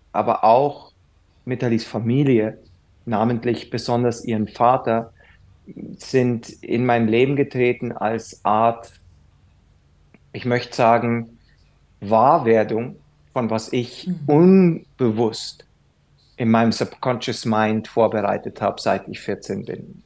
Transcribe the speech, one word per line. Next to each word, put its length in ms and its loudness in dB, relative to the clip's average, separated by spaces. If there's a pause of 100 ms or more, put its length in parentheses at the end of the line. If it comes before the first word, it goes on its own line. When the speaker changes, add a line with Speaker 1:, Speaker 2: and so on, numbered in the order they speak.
(140)
Speaker 1:
aber 300 0
auch 500 2 (500)
Mittalis 400 -2
Familie, 760 0 (460)
namentlich 640 -2
besonders 540 -2
ihren 240 -2
Vater, 640 0 (840)
sind 520 -2
in 360 -4
mein 220 2
Leben 280 2
getreten 560 -2
als 520 -6
Art, 500 0 (1400)
ich 140 -12
möchte 300 -2
sagen, 640 2 (600)
Wahrwerdung 1000 2 (320)
von 160 -2
was 240 -6
ich 340 -6
Speaker 2:
Mhm. 800 4 (120)
Speaker 1:
unbewusst 680 -2 (720)
in 120 0
meinem 220 4
Subconscious 760 -6
Mind 420 0
vorbereitet 760 -2
habe, 180 -2
seit 300 -2
ich 100 -14
vierzehn 460 -8
bin. 400 -14